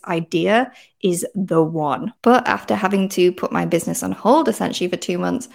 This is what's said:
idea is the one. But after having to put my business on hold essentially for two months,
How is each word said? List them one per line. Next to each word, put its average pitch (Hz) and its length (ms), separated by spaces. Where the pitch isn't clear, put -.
idea 190 640
is 175 320
the 175 280
one. 156 600
But 247 240
after 202 300
having 196 340
to 180 220
put 180 180
my 175 140
business 165 400
on 185 80
hold 262 360
essentially 180 400
for 180 80
two 175 220
months, 180 360